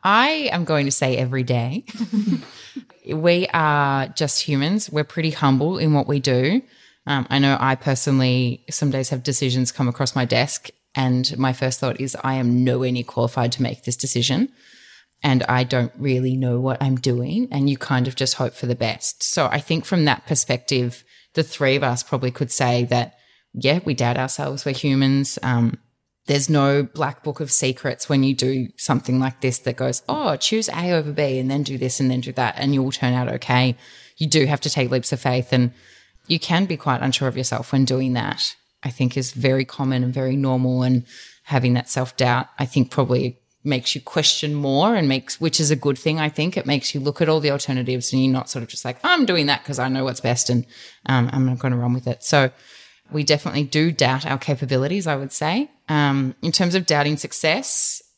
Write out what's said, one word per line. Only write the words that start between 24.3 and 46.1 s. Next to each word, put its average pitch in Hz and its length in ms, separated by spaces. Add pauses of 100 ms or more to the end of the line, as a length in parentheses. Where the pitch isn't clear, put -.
We're 139 120
humans. 135 680
Um, 120 380 (480)
there's 143 240
no 143 320
black 143 400
book 147 160
of 143 120
secrets - 560
when 135 160
you 135 120
do 131 320 (100)
something 127 420
like 131 220
this 127 180
that 131 160
goes, 131 320
"Oh, 269 280
choose 220 340
A 175 220
over 151 200
B 139 280
and 131 100
then 143 140
do 131 160
this 127 200
and 131 120
then 127 100
do 123 120
that 123 260
and 139 160
you 135 80
will 131 80
turn 123 220
out 127 140
okay." 123 480 (420)
You 156 100
do 147 180
have 139 160
to - 80
take 127 220
leaps 127 200
of 135 80
faith, 127 320
and 123 200 (560)
you 165 120
can 180 260
be 180 120
quite 135 240
unsure 131 260
of 123 80
yourself 120 360
when 135 140
doing 131 280
that, - 420 (280)
I 131 80
think 123 260
is 127 140
very 131 340
common 131 380
and 127 100
very 131 220
normal. 127 480
And 127 220 (400)
having 127 280
that 123 160
self-doubt, 127 580 (120)
I 135 60
think, 127 260
probably 127 480 (240)
makes 135 320
you 135 60
question - 520
more 147 420
and 160 140
makes, - 320
which 160 180
is 147 120
a 151 40
good 139 220
thing, 160 220